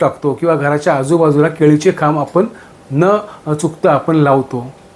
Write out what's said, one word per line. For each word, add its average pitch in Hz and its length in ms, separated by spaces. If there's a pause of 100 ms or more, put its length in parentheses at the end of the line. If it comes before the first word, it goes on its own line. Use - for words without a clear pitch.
टाकतो 143 320
किंवा 165 220
घराच्या 147 400
आजूबाजूला 147 520
केळीचे 151 500
खांब 151 220
आपण 170 260 (460)
न 180 260 (440)
चुकता 165 300
आपण 156 240
लावतो. 135 560 (240)